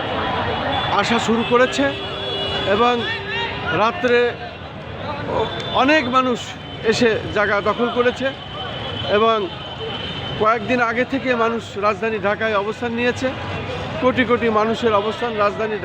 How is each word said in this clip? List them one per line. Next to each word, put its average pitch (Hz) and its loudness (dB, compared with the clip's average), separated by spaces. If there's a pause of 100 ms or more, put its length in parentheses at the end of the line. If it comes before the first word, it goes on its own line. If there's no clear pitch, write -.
(1000)
আসা 226 2
শুরু 226 2 (100)
করেছে 254 4 (880)
এবং 240 4 (880)
রাত্রে 240 2 (120)
অ-, - -6 (340)
অনেক 302 6 (140)
মানুষ 254 2 (520)
এসে 226 4 (260)
জায়গা 208 2 (120)
দখল 220 2 (100)
করেছে 247 2 (920)
এবং 226 4 (1040)
কয়েকদিন 226 2 (100)
আগে 233 0
থেকে 262 0 (140)
মানুষ 226 0 (240)
রাজধানী 214 0 (100)
ঢাকায় 214 0
অবস্থান 220 -4
নিয়েছে। 247 0 (760)
কোটি 247 4
কোটি 233 4 (120)
মানুষের 220 2
অবস্থান 220 -2 (120)
রাজধানী 208 0